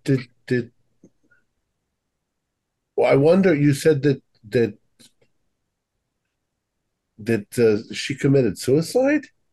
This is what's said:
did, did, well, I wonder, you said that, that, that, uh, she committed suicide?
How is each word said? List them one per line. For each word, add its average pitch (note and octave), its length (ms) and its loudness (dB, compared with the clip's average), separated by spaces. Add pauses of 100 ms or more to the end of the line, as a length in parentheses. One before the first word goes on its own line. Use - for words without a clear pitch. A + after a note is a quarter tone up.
did, C3+ 160 -2 (260)
did, A#2+ 240 -4 (2250)
well, A#2+ 140 0
I C3+ 60 4
wonder, F3 380 4
you C#3+ 200 2
said C#3+ 280 0
that, C#3 200 -2 (260)
that, A2 300 -2 (2500)
that, G#2+ 400 -6
uh, A2 360 0
she - 200 -10
committed C3+ 440 0
suicide? B3+ 680 -2 (260)